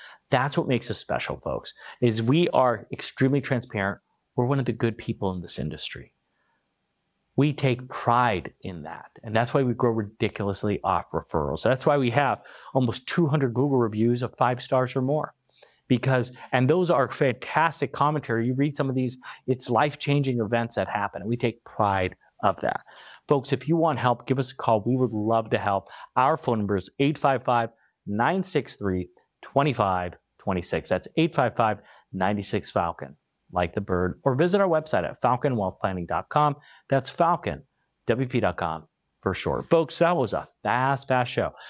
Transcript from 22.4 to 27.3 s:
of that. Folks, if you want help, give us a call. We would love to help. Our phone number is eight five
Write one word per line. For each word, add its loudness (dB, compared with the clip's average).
of 2
that. -2
Folks, 2
if -2
you 2
want 2
help, 2
give 0
us -2
a -20
call. 2
We 2
would 2
love 0
to 2
help. -2
Our 4
phone 0
number 2
is -4
eight 2
five 2